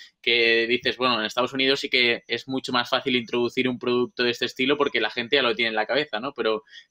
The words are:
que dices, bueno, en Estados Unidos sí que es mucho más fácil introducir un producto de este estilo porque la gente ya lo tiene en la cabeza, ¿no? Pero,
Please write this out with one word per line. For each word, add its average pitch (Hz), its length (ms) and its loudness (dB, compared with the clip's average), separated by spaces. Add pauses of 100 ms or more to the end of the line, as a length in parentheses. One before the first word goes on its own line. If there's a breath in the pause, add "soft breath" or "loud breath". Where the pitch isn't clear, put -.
(220 loud breath)
que 117 460 4
dices, 123 300 -2
bueno, 123 220 0
en 107 60 -2
Estados - 280 -2
Unidos 135 260 0
sí 139 100 -6
que 120 380 2
es 117 200 -6
mucho 131 260 -6
más 120 160 0
fácil 127 260 0
introducir 120 540 0
un 123 100 -4
producto 123 440 -2
de 123 80 2
este 120 140 -4
estilo 131 320 0
porque 135 240 0
la 107 80 0
gente 123 280 -2
ya 135 60 4
lo 117 120 2
tiene 117 140 0
en 110 60 -4
la 107 100 0
cabeza, 123 340 -2
¿no? 135 140 -8
Pero, 110 300 -2 (280 loud breath)